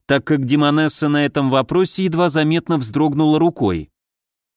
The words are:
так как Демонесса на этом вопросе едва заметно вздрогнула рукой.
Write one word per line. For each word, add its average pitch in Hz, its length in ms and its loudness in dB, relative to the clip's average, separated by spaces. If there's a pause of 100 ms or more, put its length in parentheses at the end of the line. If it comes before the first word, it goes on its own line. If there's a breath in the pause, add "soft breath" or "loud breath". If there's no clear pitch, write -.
так 139 200 0
как 143 200 0
Демонесса 147 640 0
на 147 160 0
этом 139 240 -2
вопросе 165 560 0
едва 175 240 0
заметно 160 480 0
вздрогнула 151 640 0
рукой. 101 520 -2 (680)